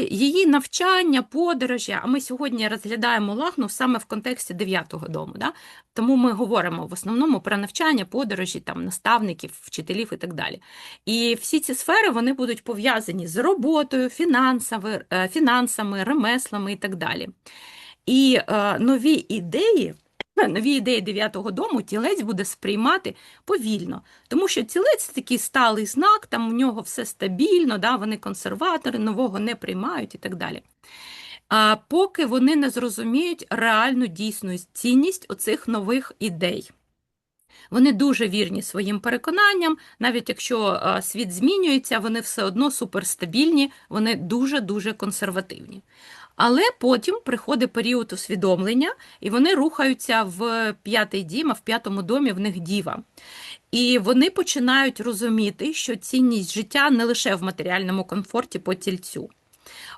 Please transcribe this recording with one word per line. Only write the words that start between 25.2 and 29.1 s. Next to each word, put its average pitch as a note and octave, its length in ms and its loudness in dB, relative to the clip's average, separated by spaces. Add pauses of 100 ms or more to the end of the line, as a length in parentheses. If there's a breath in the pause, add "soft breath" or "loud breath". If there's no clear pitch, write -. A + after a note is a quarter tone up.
сталий A3 480 2
знак, G#4 400 2
там A3+ 220 -4
у A3+ 40 -2
нього A#3+ 280 0
все G3+ 260 -8
стабільно, B3 720 2
да, A3+ 180 0
вони G#3+ 200 -2
консерватори, A#3 840 -4
нового G#3+ 400 -2